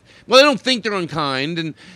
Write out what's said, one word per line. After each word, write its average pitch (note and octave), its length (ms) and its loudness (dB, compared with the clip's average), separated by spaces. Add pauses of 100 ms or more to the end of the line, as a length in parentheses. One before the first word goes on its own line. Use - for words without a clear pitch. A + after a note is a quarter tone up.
(280)
Well, A#3 120 4
they C#4 40 8
don't C#4+ 160 2
think B3 240 -2
they're G#3 100 -4
unkind. D#3 680 -4
And D#3+ 140 -6 (220)